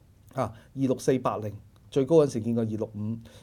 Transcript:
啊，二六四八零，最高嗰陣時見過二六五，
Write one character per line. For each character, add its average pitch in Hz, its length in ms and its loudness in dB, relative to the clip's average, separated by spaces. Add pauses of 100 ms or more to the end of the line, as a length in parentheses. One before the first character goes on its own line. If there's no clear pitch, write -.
(340)
啊， 117 180 -4 (220)
二 135 80 -6
六 123 160 2
四 135 200 2
八 120 200 -2
零， 107 140 -8 (380)
最 135 140 2
高 160 140 4
嗰 147 80 8
陣 127 80 -4
時 120 80 -4
見 117 120 -2
過 117 80 0
二 113 60 0
六 107 260 -6
五， 107 220 -6 (260)